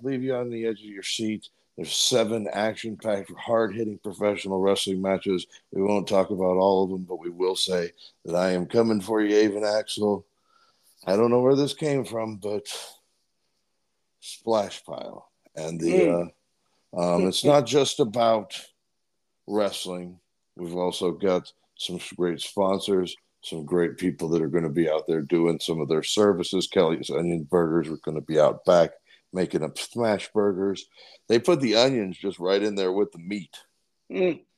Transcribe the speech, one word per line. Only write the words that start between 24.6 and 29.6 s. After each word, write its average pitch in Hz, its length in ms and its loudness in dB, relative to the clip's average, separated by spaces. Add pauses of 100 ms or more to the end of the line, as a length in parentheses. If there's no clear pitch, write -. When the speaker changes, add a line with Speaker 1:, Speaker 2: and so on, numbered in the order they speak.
Speaker 1:
be 80 220 0
out 78 160 -2
there 80 160 0
doing 85 380 2
some 82 200 -2
of 73 80 -2
their 78 140 2
services. 95 640 2
Kelly's 82 440 0
Onion 82 340 -2
Burgers 82 440 2
are 78 160 -6
gonna 78 160 -6
be 76 180 -2
out 71 280 4
back 87 240 6 (420)
making 90 300 -2